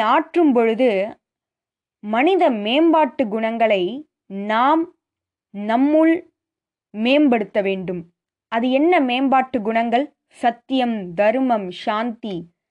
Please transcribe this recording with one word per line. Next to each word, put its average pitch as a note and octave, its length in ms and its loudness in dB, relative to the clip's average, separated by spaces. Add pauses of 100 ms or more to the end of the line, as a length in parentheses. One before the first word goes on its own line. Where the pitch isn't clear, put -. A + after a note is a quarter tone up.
ஆற்றும் D4+ 520 2
பொழுது A3+ 680 0 (840)
மனித D4+ 460 2
மேம்பாட்டு C4+ 760 0
குணங்களை A3 540 0 (640)
நாம் C#4 500 0 (580)
நம்முள் C#4 600 2 (800)
மேம்படுத்த A#3 680 0
வேண்டும். F#3 400 -4 (500)
அது A#3 180 0
என்ன D#4 300 2
மேம்பாட்டு B3+ 600 0
குணங்கள்? A3+ 460 -2 (200)
சத்தியம், A#3 880 -4
தர்மம், A3 560 0
சாந்தி, A3 680 -6 (340)